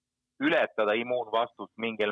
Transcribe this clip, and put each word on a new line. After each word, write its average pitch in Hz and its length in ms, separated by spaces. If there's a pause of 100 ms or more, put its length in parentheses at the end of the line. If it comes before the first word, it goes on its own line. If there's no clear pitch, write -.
(420)
ületada 113 560
immuunvastust 117 800
mingil 110 340